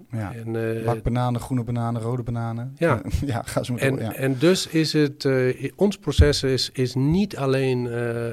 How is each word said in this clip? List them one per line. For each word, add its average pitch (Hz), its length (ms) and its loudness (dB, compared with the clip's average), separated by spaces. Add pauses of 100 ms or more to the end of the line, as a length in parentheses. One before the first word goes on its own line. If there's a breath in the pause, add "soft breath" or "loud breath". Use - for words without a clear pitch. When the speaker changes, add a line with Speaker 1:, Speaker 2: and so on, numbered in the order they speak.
(120)
Speaker 1:
ja. 110 220 -6
Speaker 2:
En, 113 460 -4
eh, 113 60 -6
Speaker 1:
Bakbananen, 120 560 0
groene 127 220 -4
bananen, 117 380 -2
rode 117 220 -4
bananen. 117 540 -6
Speaker 2:
Ja. 151 260 2
Speaker 1:
Eh, - 80 -6 (100)
<laughs> 135 120 -2
ja, 113 120 -2
ga - 180 -2
zo 123 100 -4
maar 120 80 -2
Speaker 2:
En, 135 80 4
Speaker 1:
door, 135 120 0
ja. 107 120 -4
Speaker 2:
en 135 240 -2
dus 175 300 2
is 160 260 0
het, 147 320 0
eh, 127 380 2
i-, 135 120 -6
ons 196 220 2
proces 147 460 4
is, 131 300 0
is 127 220 -2
niet 165 420 2
alleen, 131 500 0
eh, 117 460 -4